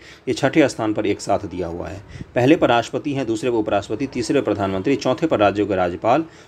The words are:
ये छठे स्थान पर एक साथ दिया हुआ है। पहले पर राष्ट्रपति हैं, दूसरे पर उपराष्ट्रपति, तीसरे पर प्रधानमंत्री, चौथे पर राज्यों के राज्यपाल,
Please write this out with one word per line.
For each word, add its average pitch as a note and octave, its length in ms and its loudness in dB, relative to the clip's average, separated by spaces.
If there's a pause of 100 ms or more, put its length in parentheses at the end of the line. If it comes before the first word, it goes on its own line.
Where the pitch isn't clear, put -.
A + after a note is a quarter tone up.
(280)
ये B2 60 0
छठे C3+ 340 2
स्थान A2 260 -2
पर G#2+ 120 -2
एक G2 140 -2
साथ G2 180 0
दिया F2+ 280 -6
हुआ E2+ 220 -8
है। G2 160 -14 (300)
पहले C3 220 6
पर D#3+ 120 2
राष्ट्रपति B2 440 0
हैं, C3+ 140 -4
दूसरे A2+ 240 -2
पर A#2+ 60 0
उपराष्ट्रपति, G#2+ 500 -2
तीसरे C3 340 0
पर - 40 -4
प्रधानमंत्री, G2 520 0
चौथे C3 300 -2
पर C3+ 120 0
राज्यों G2+ 280 4
के G2 80 -2
राज्यपाल, F#2 500 0 (220)